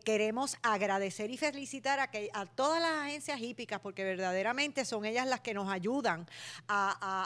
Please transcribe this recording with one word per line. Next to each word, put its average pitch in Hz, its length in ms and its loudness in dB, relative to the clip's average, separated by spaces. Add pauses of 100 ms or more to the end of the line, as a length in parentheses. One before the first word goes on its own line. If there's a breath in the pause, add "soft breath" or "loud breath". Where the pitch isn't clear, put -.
queremos 220 560 2
agradecer 196 680 2
y 262 60 -6
felicitar 277 640 -2
a, 262 120 0
que, 208 200 -6
a 202 140 -4
todas 302 340 2
las 330 120 2 (140)
agencias 285 360 -4
hípicas 226 380 -4
porque 196 240 -6
verdaderamente 196 800 0
son 214 180 -2
ellas 233 220 0
las 262 140 0
que 220 160 -4
nos 202 120 -2
ayudan 190 600 0 (400 loud breath)
a, 202 240 4
a, 190 340 -2